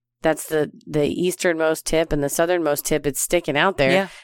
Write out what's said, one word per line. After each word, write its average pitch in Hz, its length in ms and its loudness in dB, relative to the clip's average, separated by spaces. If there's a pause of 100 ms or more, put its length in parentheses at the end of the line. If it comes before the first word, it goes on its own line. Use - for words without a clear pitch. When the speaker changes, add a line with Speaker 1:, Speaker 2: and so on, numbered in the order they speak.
(220)
Speaker 1:
that's 156 260 0
the, 151 240 -2 (160)
the 147 180 0
easternmost 160 800 0
tip 160 280 0
and 147 100 0
the 139 60 -2
southernmost 165 560 0
tip, 147 200 -2
it's 143 160 -2
sticking 170 360 0
out 185 200 2
there. 135 140 4
Speaker 2:
Yeah. 190 160 2 (160)